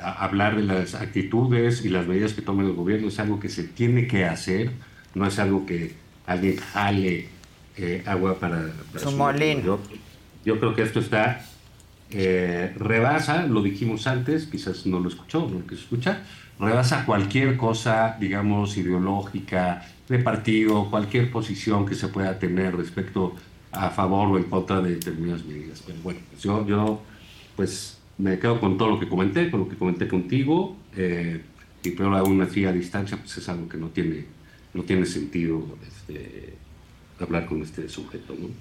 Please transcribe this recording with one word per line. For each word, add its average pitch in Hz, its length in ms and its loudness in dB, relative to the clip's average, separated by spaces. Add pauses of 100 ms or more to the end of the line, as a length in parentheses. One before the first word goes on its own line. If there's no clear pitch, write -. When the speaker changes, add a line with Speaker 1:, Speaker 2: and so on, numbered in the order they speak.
Speaker 1:
a-, 90 240 -6
hablar 101 300 2
de 107 80 2
las 92 320 0
actitudes 117 880 2
y 92 40 2
las 90 180 2
medidas 104 260 2
que - 80 -6
tome 98 220 2
el 95 100 2
gobierno 101 340 0
es 95 120 -4
algo 104 200 0
que 101 100 -6
se 90 140 -6
tiene 120 440 2
que 95 180 2
hacer, 95 460 0 (440)
no 98 120 2
es 95 120 0
algo 98 260 2
que 82 300 -4 (300)
alguien 90 320 0
jale, 95 720 0 (480)
eh, 87 280 -4
agua 92 340 0
para, 85 280 -2 (240)
para - 120 -8
Speaker 2:
Su 143 80 -2
Speaker 1:
su 139 60 0
Speaker 2:
molino. 143 440 2
Speaker 1:
molino. - 20 -4 (800)
Yo, 110 100 2
yo 110 60 0
creo 110 160 2
que 113 80 2
esto 107 160 0
está, 113 440 2 (680)
eh, 92 680 2
rebasa, 139 680 2
lo 110 160 4
dijimos 107 420 -2
antes, 131 400 0
quizás - 400 -6
no 92 140 2
lo 90 100 0
escuchó, 156 380 -4
no 98 120 -4
lo - 80 -10
quiso - 140 -10
escuchar, 180 420 -2 (360)
rebasa 123 460 2
cualquier 120 520 2
cosa, 113 640 2
digamos, 101 580 2
ideológica, 90 1080 0 (220)
de 127 120 4
partido, 110 680 4
cualquier 110 420 2
posición 104 540 0
que 98 100 -2
se 92 140 -4
pueda 95 280 -2
tener 92 380 0
respecto 90 600 -2 (360)
a 95 180 -2
favor 98 400 2
o 95 80 4
en 87 60 2
contra 92 380 0
de 90 140 2
determinadas 82 500 -4
medidas. 76 400 -12
Pero 82 180 -12
bueno, 90 160 -8 (100)
pues - 140 -18
yo, 104 240 0
yo, 107 340 2 (540)
pues, - 420 -4 (220)
me 95 180 2
quedo 95 220 2
con 98 180 4
todo 110 120 4
lo 104 100 2
que 87 80 -2
comenté, 98 420 2
con 107 120 0
lo 90 80 -2
que - 60 -8
comenté 90 320 0
contigo, 135 680 0 (200)
eh, 87 460 -2 (400)
y 87 100 -2
peor 98 240 2
aún 95 280 6
así 98 220 0
a 92 60 2
distancia, 98 460 -2
pues - 200 -12
es 87 120 -10
algo 85 180 -6
que 82 100 -10
no 82 100 -6
tiene, 80 380 -4 (500)
no 87 80 -4
tiene 92 240 2
sentido, 80 580 -2 (220)
este, - 680 -16 (640)
hablar 85 260 -2
con 78 180 -4
este 78 260 -10
sujeto, - 480 -12
¿no? 90 120 -10 (120)